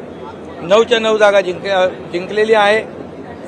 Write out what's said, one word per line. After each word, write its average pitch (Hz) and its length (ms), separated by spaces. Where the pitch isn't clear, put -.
नऊच्या 220 380
नऊ 220 180
जागा 202 240
जिंक-, 185 460
जिंकलेली 196 640
आहे. 208 520